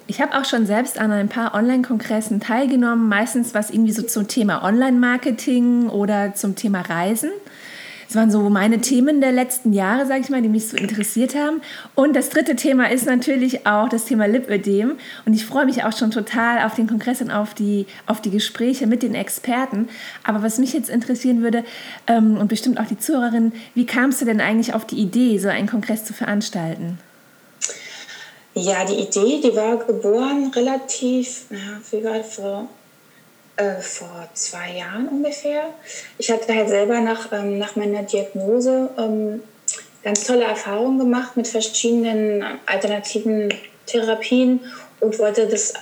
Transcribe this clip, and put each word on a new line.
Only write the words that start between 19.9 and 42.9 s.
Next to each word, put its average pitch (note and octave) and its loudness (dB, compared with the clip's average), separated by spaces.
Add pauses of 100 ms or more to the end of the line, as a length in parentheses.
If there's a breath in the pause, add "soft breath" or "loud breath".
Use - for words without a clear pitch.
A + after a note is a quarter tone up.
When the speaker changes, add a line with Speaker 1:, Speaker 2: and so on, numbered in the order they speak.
Speaker 1:
Aber G#3+ -2
was A3 0
mich C4 2
jetzt C4+ -2
interessieren A#3+ 0
würde, A#3 0 (420 loud breath)
ähm, A3 6
und G#3 2
bestimmt A3+ 0
auch A3 -2
die G#3+ -4
Zuhörerin, A#3 2 (220 loud breath)
wie A#3+ 2
kamst B3+ 0
du - 2
denn A3 2
eigentlich A3+ 2
auf A3 -4
die - -10
Idee, A3 4
so F#3+ 0
einen F#3+ 0
Kongress G#3+ -2
zu - -10
veranstalten? F3 -4 (1600 loud breath)
Speaker 2:
Ja, F#3 0
die G3 -2
Idee, A#3 2
die A#3 4
war A3 2
geboren B3+ 0
relativ, B3+ -2
ja, G3+ -10 (320)
wie G#3+ -2
war A3 -2
das, A3 -10
vor, G3+ -8 (880 soft breath)
äh, G3 0
vor F3 -12
zwei F3 -8
Jahren G3 -6
ungefähr. D4 -2 (520 loud breath)
Ich - -4
hatte A3+ 0
halt G#3+ 2
selber G#3 2
nach, A3+ -2
ähm, G3+ -2
nach G3+ -6
meiner G#3 0
Diagnose, A#3 0 (100)
ähm, G#3+ -2 (600 loud breath)
ganz G#3 -2
tolle A#3+ 4
Erfahrungen A3 -2
gemacht B3 0
mit A#3 -2
verschiedenen A3 0 (220)
alternativen G#3 -2 (320)